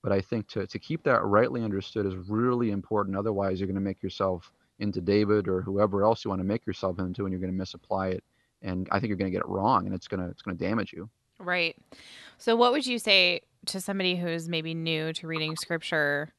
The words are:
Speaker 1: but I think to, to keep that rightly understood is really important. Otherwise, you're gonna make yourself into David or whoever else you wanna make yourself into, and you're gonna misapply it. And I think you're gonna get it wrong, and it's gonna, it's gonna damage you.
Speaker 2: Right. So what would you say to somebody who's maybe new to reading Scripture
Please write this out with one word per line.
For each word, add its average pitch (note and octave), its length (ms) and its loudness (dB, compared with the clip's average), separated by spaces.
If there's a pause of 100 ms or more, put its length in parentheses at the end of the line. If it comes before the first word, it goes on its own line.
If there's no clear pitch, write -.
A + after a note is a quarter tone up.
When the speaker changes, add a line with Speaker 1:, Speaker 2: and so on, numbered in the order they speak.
Speaker 1:
but G2 100 0
I G2 100 4
think A2 260 -4
to, F#2+ 180 -4
to - 120 -10
keep - 240 -6
that B2+ 220 4
rightly A#2 380 4
understood G2+ 440 -2
is F#2+ 100 -2
really A2+ 540 2
important. G2+ 460 0
Otherwise, G2 440 0
you're G2 80 -2
gonna G2 120 -2
make G2 220 -4
yourself F#2 480 -2 (280)
into G2+ 240 -2
David G2+ 460 4
or F#2 120 0
whoever G2 440 2
else A2+ 200 4
you G#2+ 60 -2
wanna F#2 140 0
make G#2 220 0
yourself F#2+ 340 -2
into, F#2 260 -2
and F#2+ 60 -2
you're F#2 80 -4
gonna F#2 120 -4
misapply F#2+ 560 -4
it. F#2 160 -4 (380)
And F#2 300 -4
I G2+ 60 2
think A2+ 100 -2
you're G2+ 100 -2
gonna F#2+ 120 -2
get F#2 100 -2
it - 80 -6
wrong, G2 380 2
and G2 80 -6
it's - 140 -10
gonna, F#2 200 -4
it's F2 140 -12
gonna F2 140 -6
damage F#2+ 380 -4
you. G2 160 -12 (300)
Speaker 2:
Right. F3+ 360 -4 (600)
So A#3 200 2
what A#3+ 160 6
would C#4 140 0
you A#3+ 120 -2
say F#3 440 4 (240)
to F#3+ 140 -6
somebody F#3 360 0
who's E3 320 -2
maybe E3 260 -2
new D#3+ 400 -2
to E3+ 140 -10
reading D#3+ 280 -4
Scripture D3+ 840 -2